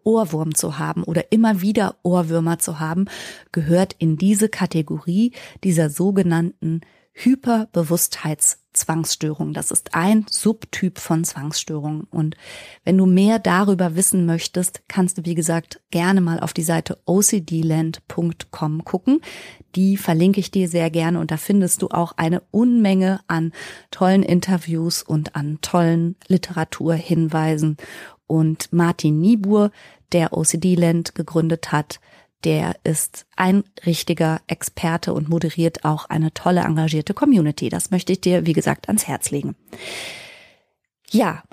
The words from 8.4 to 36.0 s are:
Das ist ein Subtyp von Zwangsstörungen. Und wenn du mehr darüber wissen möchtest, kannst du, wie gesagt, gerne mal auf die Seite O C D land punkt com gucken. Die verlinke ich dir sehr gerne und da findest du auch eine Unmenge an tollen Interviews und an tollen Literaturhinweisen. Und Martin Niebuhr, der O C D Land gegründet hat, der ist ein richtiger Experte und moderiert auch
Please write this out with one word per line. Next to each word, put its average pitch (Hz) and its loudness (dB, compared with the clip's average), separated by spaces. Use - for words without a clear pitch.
Das 151 -6
ist - -4
ein 208 2
Subtyp - -2
von 165 -2
Zwangsstörungen. 151 -6
Und 160 -4
wenn 180 4
du 190 6
mehr 196 6
darüber 185 2
wissen 185 2
möchtest, 175 -2
kannst 185 0
du, 165 -8
wie 170 -4
gesagt, 165 -4
gerne 185 2
mal 165 0
auf 160 -4
die 170 -4
Seite 160 -2
O 190 2
C 208 2
D 160 -2
land 160 -2
punkt 170 -4
com 156 -6
gucken. 262 0
Die 190 2
verlinke 185 2
ich 175 -4
dir 185 0
sehr 165 0
gerne 165 0
und 165 -4
da 156 -2
findest 196 2
du - -2
auch 170 -2
eine 165 0
Unmenge 196 2
an 165 -2
tollen 190 4
Interviews 170 0
und 156 -4
an 151 -4
tollen 170 2
Literaturhinweisen. 160 0
Und 160 0
Martin 170 2
Niebuhr, 208 4
der 170 2
O 160 -2
C 165 0
D 180 2
Land 170 0
gegründet 160 -2
hat, - -4
der 156 0
ist - -4
ein 190 2
richtiger 160 0
Experte - -4
und 156 -2
moderiert 165 -2
auch 151 -2